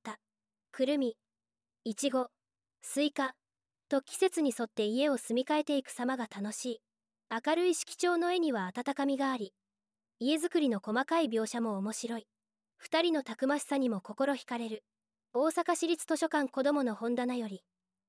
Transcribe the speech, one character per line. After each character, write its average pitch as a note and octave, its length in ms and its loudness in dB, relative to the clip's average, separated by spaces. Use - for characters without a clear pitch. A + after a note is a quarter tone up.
た。 G#3+ 180 -12
く C4 140 2
る D4 140 2
み、 A#3+ 180 0
い A3 120 -4
ち C4+ 160 0
ご、 B3+ 180 0
ス - 180 -2
イ D4 100 2
カ、 C4 240 -4
と C#4 120 2
季 - 160 -10
節 F4+ 240 2
に C#4 160 2
沿 A#3+ 80 -2
っ A3 40 -8
て A3 160 -2
家 B3+ 240 2
を C4+ 80 2
住 A#3+ 260 0
み - 20 -2
替 D4+ 140 2
え D4+ 40 0
て D4 140 0
い C4 60 0
く - 60 -14
様 B3+ 280 -2
が A#3 100 -6
楽 G3+ 260 -8
し - 120 -8
い。 A#3 160 -6
明 C4 260 0
る F4 120 4
い F4+ 60 4
色 - 240 -6
調 F4 200 2
の F4 140 2
絵 F#4 80 2
に E4 120 2
は G3+ 160 0
温 B3 280 -4
か C#4 100 0
み C#4 120 2
が C4+ 140 0
あ C4 60 -2
り、 G3+ 160 -8
家 C#4 160 2
づ D#4+ 140 0
く E4+ 100 2
り D4 100 4
の G#3 100 0
細 A3+ 260 -2
か E4 140 0
い E4 60 4
描 A3 200 0
写 A#3 160 -4
も A3 160 -2
面 G3+ 140 -4
白 A#3 260 -6
い。 A3 100 -12
二 - 240 0
人 E4+ 120 4
の D4 100 2
た A3 120 -8
く C4 120 0
ま C#4+ 120 2
し - 40 -6
さ C#4+ 140 -2
に B3+ 120 2
も G3+ 120 -4
心 C4+ 320 -2
惹 B3+ 120 -6
か A#3+ 120 -6
れ A#3 120 -6
る。 A3 140 -10
大 C4+ 140 4
阪 E4+ 280 2
市 E4+ 120 -2
立 E4 200 0
図 D#4+ 100 2
書 D#4+ 120 0
館 C#4+ 200 0
子 C4 140 -2
ど C#4+ 100 4
も C#4+ 100 2
の A3+ 120 -2
本 A#3+ 200 -2
棚 B3 200 0
よ A#3 120 -4
り。 G3 160 -10